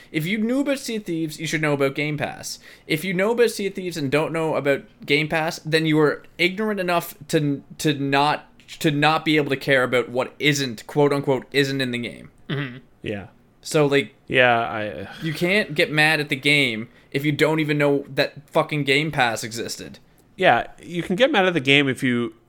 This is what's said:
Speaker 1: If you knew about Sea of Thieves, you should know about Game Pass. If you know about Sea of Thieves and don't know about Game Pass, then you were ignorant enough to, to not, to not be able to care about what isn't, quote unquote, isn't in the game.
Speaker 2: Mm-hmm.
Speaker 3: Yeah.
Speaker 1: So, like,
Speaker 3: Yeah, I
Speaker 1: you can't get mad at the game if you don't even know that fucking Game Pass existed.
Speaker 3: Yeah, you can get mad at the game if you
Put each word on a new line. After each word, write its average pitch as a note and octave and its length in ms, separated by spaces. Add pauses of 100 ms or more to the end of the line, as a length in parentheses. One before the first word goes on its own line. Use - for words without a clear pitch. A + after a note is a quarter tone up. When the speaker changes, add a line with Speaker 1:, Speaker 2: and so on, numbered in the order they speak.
(100)
Speaker 1:
If D#3 140
you G3+ 140
knew A#3+ 220
about C#4 180
Sea A#3 180
of G#3+ 80
Thieves, D#3+ 340
you D#3+ 80
should D#3 140
know D3+ 140
about C#3 200
Game D3 220
Pass. - 420 (280)
If D#3+ 180
you F#3+ 80
know F#3+ 200
about A#3 180
Sea G#3 160
of F#3+ 80
Thieves F3 240
and C#3 120
don't D3+ 220
know D#3+ 220
about C3+ 300 (200)
Game D3+ 240
Pass, D#3+ 340
then D#3+ 220
you D#3 140
were D3 240 (160)
ignorant G3 420
enough F3 340 (140)
to, D3 340 (140)
to D#3 160
not, C#3 540 (320)
to E3 120
not D3+ 360
be D3+ 100
able C#3 140
to C3+ 80
care C3+ 240
about B2 260
what A#2+ 300
isn't, C#3 480
quote C#3+ 260
unquote, C#3 400
isn't C3+ 300
in B2+ 80
the A#2+ 80
game. D2+ 320 (180)
Speaker 2:
Mm-hmm. C3+ 300 (240)
Speaker 3:
Yeah. G2+ 240 (340)
Speaker 1:
So, D3+ 240
like, C#3 300 (120)
Speaker 3:
Yeah, B2+ 320
I G#2+ 500 (140)
Speaker 1:
you D#3 120
can't F3+ 400
get D3+ 180
mad D#3 260
at D3 120
the D3 60
game C3 520 (240)
if C#3 120
you D3+ 80
don't D3+ 280
even D3+ 160
know C#3+ 320
that C#3 400
fucking D3+ 360
Game C#3+ 260
Pass B2 340
existed. G#2+ 540 (380)
Speaker 3:
Yeah, F3 320 (140)
you E3 200
can F#3+ 140
get B3+ 140
mad G#3 140
at F#3 100
the D#3+ 60
game C#3 280
if B2+ 140
you A#2+ 320 (140)